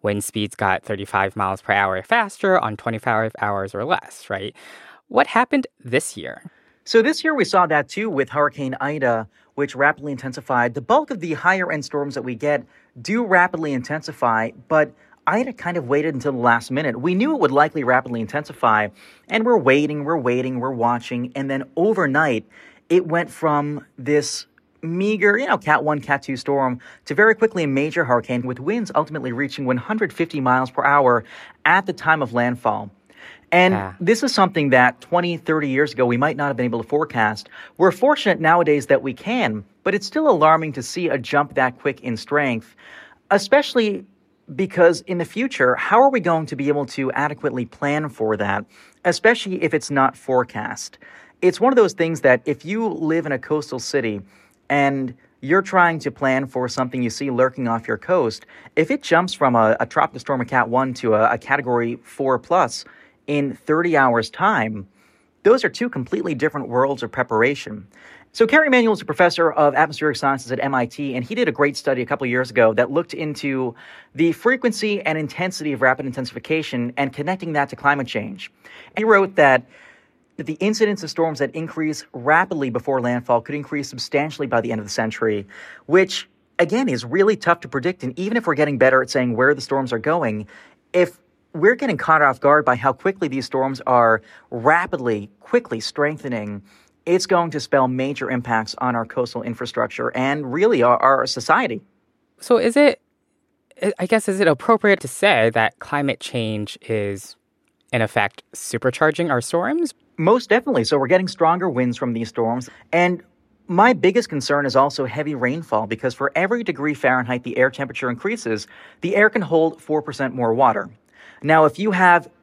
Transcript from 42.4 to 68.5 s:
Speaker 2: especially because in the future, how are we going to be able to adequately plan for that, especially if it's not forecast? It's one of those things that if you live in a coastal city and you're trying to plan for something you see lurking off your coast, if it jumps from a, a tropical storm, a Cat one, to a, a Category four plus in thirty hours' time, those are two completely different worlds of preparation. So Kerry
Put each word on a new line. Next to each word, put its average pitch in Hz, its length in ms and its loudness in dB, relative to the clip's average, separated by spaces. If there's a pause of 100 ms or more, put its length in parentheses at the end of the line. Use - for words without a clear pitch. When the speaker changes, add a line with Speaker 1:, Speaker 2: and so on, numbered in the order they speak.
Speaker 2:
especially 208 760 0 (520)
because 175 460 2
in 180 160 -6
the 170 60 -4
future, 208 520 0
how 220 260 2
are 277 80 6
we 262 100 0
going 160 260 0
to 135 120 -10
be 139 100 -4
able 143 180 0
to 131 280 -6
adequately 143 500 -4
plan 147 460 -4
for 110 260 -2
that, 101 300 -2 (400)
especially 196 580 0
if 156 100 -2
it's 151 160 -4
not 135 280 2
forecast? - 800 -4 (440)
It's 180 200 2
one 254 100 6
of 254 60 4
those 202 160 6
things 165 280 -2
that 123 220 4
if 143 220 -6
you 214 220 -4
live 160 380 -2
in 151 60 -6
a 131 80 -4
coastal 143 400 -4
city 113 400 -2 (480)
and 139 480 0 (240)
you're 175 220 2
trying 175 380 2
to 139 120 -6
plan 135 360 -2
for 127 200 -4
something 127 340 -4
you 120 80 -2
see 139 200 -6
lurking 127 400 0
off 113 180 -4
your 113 100 -2
coast, 139 480 -2 (300)
if 160 160 2
it 294 120 -4
jumps 180 300 2
from 127 220 2
a, 110 240 4
a 120 60 -2
tropical - 340 -2
storm, 131 220 -4
a 120 40 -2
Cat 123 220 2
one, 127 280 0
to 113 180 0
a, 110 180 4
a 120 60 -2
Category 120 680 -2
four 135 340 -2
plus 147 460 -2 (440)
in 143 260 -2
thirty 165 420 0
hours' 120 340 4
time, 110 560 -2 (580)
those 240 200 4
are 185 60 0
two 240 180 -6
completely 147 480 -6
different 143 320 -4
worlds 131 360 0
of 110 80 -10
preparation. 117 760 -2 (460)
So 226 140 4
Kerry 302 200 4